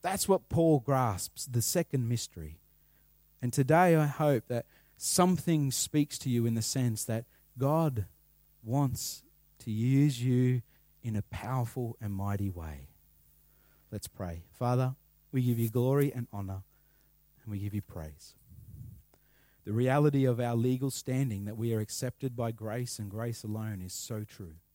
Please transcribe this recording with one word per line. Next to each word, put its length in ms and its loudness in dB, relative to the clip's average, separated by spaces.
That's 280 -2
what 200 4
Paul 300 6
grasps, 680 0
the 140 0
second 480 0
mystery. 520 -6
And 100 -2
today 440 6
I 100 4
hope 420 2
that 180 -4
something 760 2
speaks 480 -2
to 120 -4
you 160 2
in 80 2
the 80 0
sense 420 -2
that 200 -4
God 480 2
wants 600 -2
to 100 -10
use 520 4
you 400 2
in 120 -4
a 80 0
powerful 800 -6
and 120 -4
mighty 380 -2
way. 380 -12
Let's 160 -8
pray. 420 -8
Father, 460 0
we 120 0
give 160 2
you 120 0
glory 420 2
and 200 -6
honor, 300 -6
and 100 -10
we 80 -4
give 140 -4
you 80 -2
praise. 520 -14
The 80 -4
reality 520 4
of 160 2
our 160 0
legal 340 0
standing, 540 -4
that 120 -8
we 180 -2
are 60 0
accepted 540 -6
by 160 -4
grace 480 -8
and 120 -8
grace 340 -6
alone, 360 -6
is 120 -10
so 320 -8
true. 300 -16